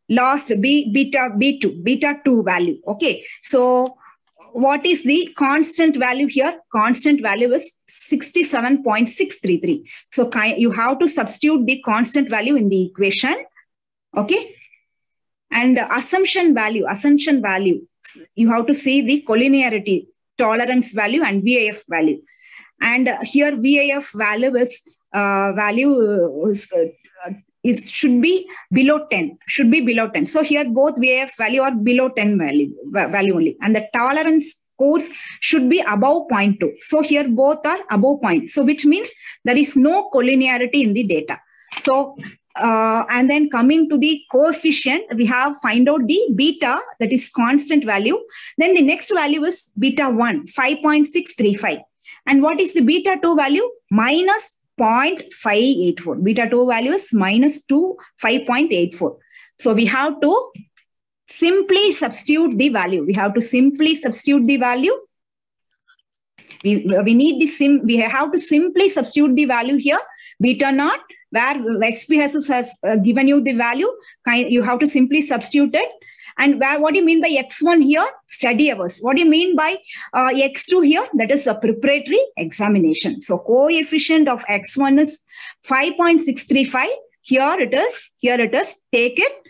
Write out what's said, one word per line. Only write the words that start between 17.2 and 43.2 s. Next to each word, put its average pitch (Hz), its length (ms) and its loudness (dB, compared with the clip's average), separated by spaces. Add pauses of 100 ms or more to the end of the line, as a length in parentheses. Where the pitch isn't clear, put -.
value, 190 460 -2 (500)
you 226 140 2
have 233 160 0
to 294 80 2
see 269 260 0
the 277 260 0
collinearity, 220 800 0 (300)
tolerance 240 560 0
value, 220 320 -2
and 196 180 -2
V 233 240 2
A 214 40 -4
F 208 180 -12
value. 160 320 0 (600)
And, 240 280 0
uh, 220 140 -2
here 285 340 0
V 277 340 2
A 277 60 -2
F 285 180 -10
value 214 420 -2
is, 247 260 -2 (300)
uh, 196 400 0
value, 214 380 0 (540)
uh, 208 40 0
is, 208 220 -4 (560)
uh, 190 40 -10 (340)
is, - 260 -2
should 247 300 2
be 370 260 0 (240)
below 285 400 2
ten, 180 280 -6 (100)
should 240 220 2
be 311 100 4
below 226 300 0
ten. 220 160 -4
So 311 180 0
here 294 240 -2
both 277 300 0
V 254 140 2
A 262 100 0
F 269 160 -12
value 233 240 -2
are 262 120 -2
below 247 360 0
ten 208 280 0
value, 147 340 0 (120)
va-, - 240 -4
value 196 260 0
only. 165 280 0
And 220 120 0
the 214 200 -4
tolerance 302 800 0
scores 285 340 0 (320)
should 254 300 0
be 349 100 2
above 247 480 0
point 202 320 0
two. 156 200 -2
So 302 200 0
here 294 260 0
both 269 380 2
are 339 160 -2 (100)
above 262 300 2
point. 180 300 0
So 285 120 0
which 294 220 0
means 370 280 2 (320)
there 247 120 0
is 285 200 0
no 339 360 2
collinearity 254 720 2
in 208 80 0
the 226 120 0
data. 151 340 -4 (400)
So 277 380 0 (400)
uh, 226 540 0
and 247 180 2